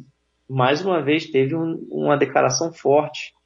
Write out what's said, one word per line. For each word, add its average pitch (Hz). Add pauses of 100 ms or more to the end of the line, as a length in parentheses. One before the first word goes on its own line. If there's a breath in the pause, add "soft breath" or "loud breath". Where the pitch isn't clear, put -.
(500)
mais 135
uma 180
vez, 156
teve 139
um, 165
uma 147
declaração 139
forte 147 (120)